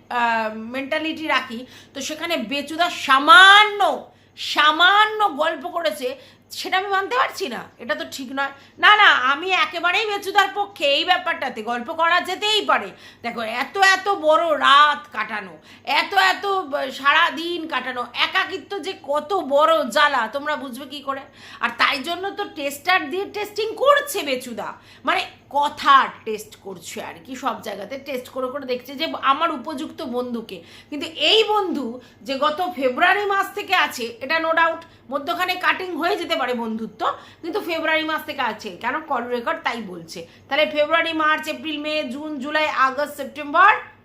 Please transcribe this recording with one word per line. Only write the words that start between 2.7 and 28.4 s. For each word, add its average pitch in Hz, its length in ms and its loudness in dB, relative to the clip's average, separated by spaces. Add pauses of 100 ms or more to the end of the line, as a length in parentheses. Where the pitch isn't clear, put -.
সামান্য, 370 1200 8 (240)
সামান্য 370 1000 4
গল্প 311 300 -2
করেছে, 302 480 -4 (360)
সেটা - 260 -4
আমি 392 100 -2
মানতে 392 280 -2
পারছি - 320 -2
না, 202 160 -8 (160)
এটা 226 160 -4
তো 220 160 -8
ঠিক 269 200 -12
নয়। 277 200 -4 (280)
না, 381 160 8
না, 415 140 8
আমি 285 420 2
একেবারেই 349 540 0
বেচুদার 392 500 0
পক্ষে 403 300 -4
এই 285 200 2
ব্যাপারটাতে। 330 560 -2
গল্প 240 320 -6
করা 339 280 2
যেতেই 392 440 -2
পারে। 226 260 0 (300)
দেখো, 233 200 -8
এত 240 360 -6
এত 381 320 4
বড় 311 480 4
রাত 285 540 6
কাটানো, 214 460 -8 (260)
এত 320 300 0
এত 381 320 2
ব-, 285 460 -4
সারা 302 400 2
দিন 330 360 -6
কাটানো, 247 460 -6
একাকিত্ব 320 640 -4
যে 320 140 -8 (100)
কত 294 300 -4
বড় 294 580 2
জ্বালা, 277 360 2
তোমরা 285 280 -4
বুঝবে 269 300 -10
কি 294 140 -14
করে? 269 220 -6 (380)
আর - 180 -2
তাই 262 220 2
জন্য 349 320 -6
তো 403 120 -6
টেস্টার 311 680 -2
দিয়ে 381 160 -4
টেস্টিং 415 500 -6
করছে 494 480 2
বেচুদা, 240 500 -6 (320)
মানে 359 200 0 (240)
কথা 277 600 4 (160)
টেস্ট 214 300 -10
করছে 190 460 -14
আর 147 120 -12 (120)
কি, 262 100 -12
সব 220 260 -6
জায়গাতে 202 360 -10
টেস্ট 262 320 -8
করে 262 180 -6